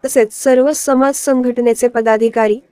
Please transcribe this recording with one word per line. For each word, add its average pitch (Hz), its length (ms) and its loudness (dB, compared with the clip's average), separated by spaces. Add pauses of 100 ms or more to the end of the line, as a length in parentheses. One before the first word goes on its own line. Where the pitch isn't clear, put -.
तसेच 240 280 0
सर्व 262 400 2
समाज 269 420 0
संघटनेचे 247 720 0
पदाधिकारी 226 720 0 (120)